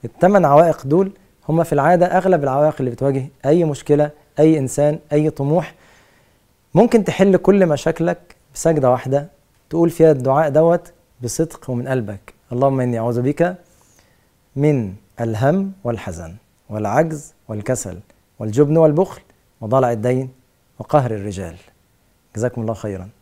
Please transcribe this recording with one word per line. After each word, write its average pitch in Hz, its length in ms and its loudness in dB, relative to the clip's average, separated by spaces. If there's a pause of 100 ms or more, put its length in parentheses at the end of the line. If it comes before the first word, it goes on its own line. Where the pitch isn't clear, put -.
التمن 185 400 2
عوائق 147 420 4
دول 190 240 0 (380)
هم 160 140 0
في 156 100 -4
العادة 165 320 4
أغلب 180 380 0
العوائق 143 360 0
اللي 127 120 -4
بتواجه 131 340 -4 (200)
أي 165 180 4
مشكلة، 147 460 0 (300)
أي 160 180 6
إنسان، 147 420 -2 (120)
أي 151 180 2
طموح. 151 440 -4 (1000)
ممكن 220 300 4
تحل 190 340 2
كل 190 280 2
مشاكلك 165 720 -4 (200)
بسجدة 147 360 2
واحدة، 131 360 -2 (420)
تقول 170 200 0
فيها 160 220 4
الدعاء 143 380 0
دوت 165 440 2 (280)
بصدق 156 480 -6
ومن 127 180 -6
قلبك: 107 460 -6 (180)
"اللهم 131 280 0
إني 123 200 -2
أعوذ 117 220 -2
بك 165 340 -2 (1000)
من 135 380 0 (280)
الهم 139 500 -2 (120)
والحزن 90 520 -10 (340)
والعجز 131 640 -4 (140)
والكسل 104 520 -8 (400)
والجبن 143 380 0
والبخل 160 440 2 (400)
وضلع 123 300 0
الدين 127 380 -4 (500)
وقهر 127 320 0
الرجال". 98 440 -10 (800)
جزاكم 117 260 -4
الله 110 120 -4
خيرًا. 98 360 -10 (120)